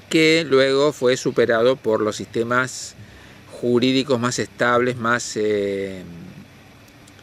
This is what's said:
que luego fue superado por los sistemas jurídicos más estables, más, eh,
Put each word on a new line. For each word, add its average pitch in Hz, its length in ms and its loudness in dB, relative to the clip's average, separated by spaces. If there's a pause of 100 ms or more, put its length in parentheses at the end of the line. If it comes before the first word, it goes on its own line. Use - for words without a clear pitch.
que 160 400 4
luego 135 440 4
fue 127 240 2
superado 120 580 2
por 110 260 0
los 104 140 0
sistemas 120 800 -4 (560)
jurídicos 123 720 0
más 120 180 -2
estables, 123 580 -2
más, 117 380 -4
eh, 98 680 -2 (1200)